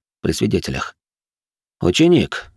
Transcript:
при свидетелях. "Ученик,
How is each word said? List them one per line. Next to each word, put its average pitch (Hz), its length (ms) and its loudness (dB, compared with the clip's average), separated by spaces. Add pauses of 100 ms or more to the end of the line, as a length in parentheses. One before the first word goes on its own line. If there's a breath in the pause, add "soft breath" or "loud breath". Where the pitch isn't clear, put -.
(220)
при 85 120 0
свидетелях. - 600 -4 (840)
"Ученик, 151 760 0